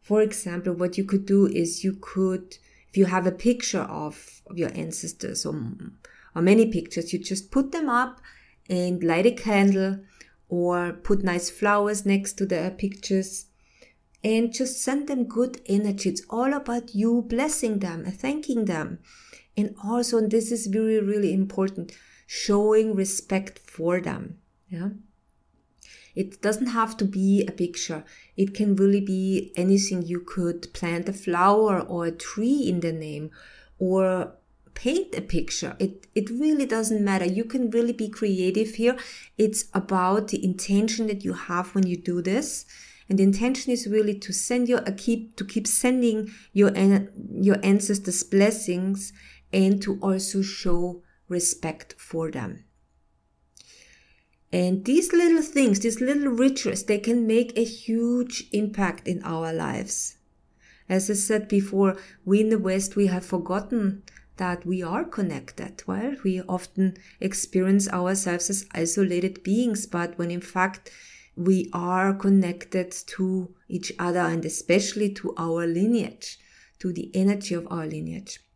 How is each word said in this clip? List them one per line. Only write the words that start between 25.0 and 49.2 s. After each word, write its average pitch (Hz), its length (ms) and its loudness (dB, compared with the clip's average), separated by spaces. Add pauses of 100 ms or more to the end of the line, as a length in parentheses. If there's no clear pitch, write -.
It - 280 -6
doesn't 214 260 0
have 226 300 -2
to 202 80 0
be 196 420 2
a 190 40 -8
picture. 170 520 -6 (340)
It 196 160 2
can 208 220 2
really 196 260 6
be 190 540 -2
anything. 185 500 2
You 175 140 -4
could 175 540 -6
plant 170 360 -4
a 196 40 -6
flower 190 680 4
or 170 260 -4
a 165 60 -2
tree 240 560 -2
in 175 140 0
the 165 120 -2
name 151 380 -10 (480)
or 185 540 0 (400)
paint 330 420 -2
a - 60 -6
picture. - 580 -4
It, 196 360 -4
it 208 140 0
really 285 360 0
doesn't 226 380 0
matter. 190 220 2
You 190 200 -2
can 247 240 -2
really 233 240 2
be 220 160 -4
creative 196 680 0
here. 247 220 2 (400)
It's 214 360 2
about 190 560 2
the - 140 -4
intention 214 640 0
that 202 160 -4
you 180 100 -2
have 180 420 -6
when 190 100 6
you 180 100 0
do 175 260 -2
this. 208 440 -2 (420)
And 196 120 4
the 196 40 8
intention 233 480 2
is 240 160 -2
really 208 320 2
to 190 140 -10
send 247 340 0
your, 240 120 4
uh, 202 180 -4
keep, - 400 -2
to 202 80 -6
keep 214 220 -4
sending 240 640 2 (220)
your 196 240 6
an-, 196 360 4 (280)
your 196 240 6
ancestors 196 600 2
blessings 196 880 0 (400)